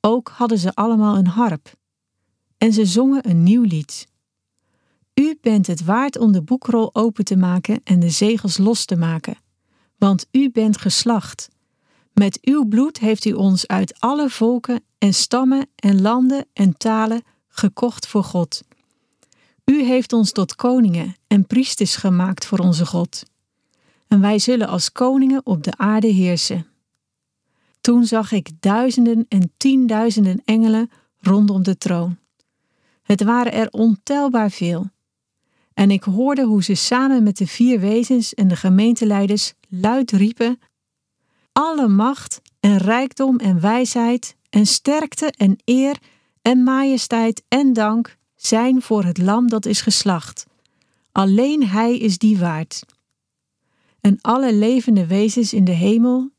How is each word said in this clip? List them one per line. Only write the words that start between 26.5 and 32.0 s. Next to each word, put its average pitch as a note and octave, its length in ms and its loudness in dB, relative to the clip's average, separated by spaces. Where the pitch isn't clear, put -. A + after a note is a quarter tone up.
Toen A#3+ 240 4
zag A3 280 -2
ik G3 180 -4
duizenden A#3 680 0
en F#3 280 0
tienduizenden A3 880 0
engelen A3+ 460 0
rondom G3 440 2
de F3+ 160 -2
troon. F3 400 -4